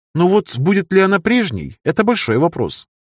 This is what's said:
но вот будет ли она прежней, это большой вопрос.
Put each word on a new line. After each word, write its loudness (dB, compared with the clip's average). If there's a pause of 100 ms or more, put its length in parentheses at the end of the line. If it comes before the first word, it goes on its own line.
(140)
но 2
вот 0
будет 0
ли 4
она 2
прежней, -2
это 0
большой 0
вопрос. -2 (240)